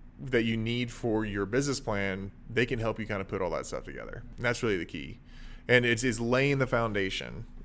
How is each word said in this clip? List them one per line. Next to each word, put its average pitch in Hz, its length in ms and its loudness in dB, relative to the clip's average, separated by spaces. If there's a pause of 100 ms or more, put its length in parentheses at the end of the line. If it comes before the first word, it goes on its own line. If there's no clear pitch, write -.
(200)
that 120 260 2
you 113 120 2
need 117 340 0
for 110 340 0
your 101 200 0
business 131 340 0
plan, 98 520 -2 (180)
they 117 160 2
can 123 140 -2
help 110 200 0
you 107 60 -4
kinda 98 180 -2
put 98 160 -4
all 87 120 0
that 67 160 -2
stuff 65 160 -6
together. 58 400 -10 (120)
And 113 80 -8
that's 120 200 0
really 104 140 4
the 82 80 -2
key. 76 340 -10 (480)
And 120 180 8
it's, 117 180 4
it's 117 160 2
laying 131 380 4
the 131 80 4
foundation. 104 800 0 (200)